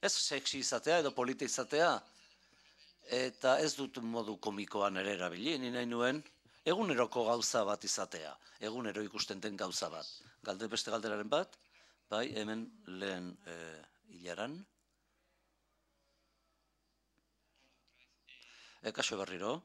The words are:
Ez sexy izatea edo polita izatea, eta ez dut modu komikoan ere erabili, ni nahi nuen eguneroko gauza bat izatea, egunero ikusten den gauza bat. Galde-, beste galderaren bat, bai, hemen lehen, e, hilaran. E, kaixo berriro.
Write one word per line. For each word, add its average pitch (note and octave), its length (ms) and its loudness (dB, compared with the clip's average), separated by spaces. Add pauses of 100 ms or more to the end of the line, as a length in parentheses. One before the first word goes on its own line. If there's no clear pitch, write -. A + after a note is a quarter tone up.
Ez G3+ 100 4
sexy - 480 0
izatea C3+ 400 4
edo C#3+ 160 4
polita B2+ 320 0
izatea, D3 400 4 (1300)
eta B2+ 460 4
ez D3+ 120 4
dut C3+ 280 -4
modu A2+ 340 -2
komikoan G2+ 640 0
ere G2 160 0
erabili, F2+ 420 -2
ni B2+ 140 -4
nahi B2 160 -2
nuen B2 320 2 (460)
eguneroko D3+ 600 2
gauza A#2 380 2
bat G#2 200 0
izatea, E2+ 500 -4 (260)
egunero A2 420 -4
ikusten G2 380 -4
den G2+ 160 -4
gauza F#2 320 -2
bat. D#2 200 -8 (360)
Galde-, G#2 240 -4
beste A2 240 -2
galderaren G#2+ 400 -2
bat, E3+ 240 0 (540)
bai, A2 160 0 (100)
hemen A2 300 -4 (340)
lehen, F#2 300 -4 (160)
e, E2+ 100 -12 (600)
hilaran. F#2 400 -6 (4000)
E, A2 100 -4
kaixo A2+ 300 -2
berriro. F#2+ 320 -2 (100)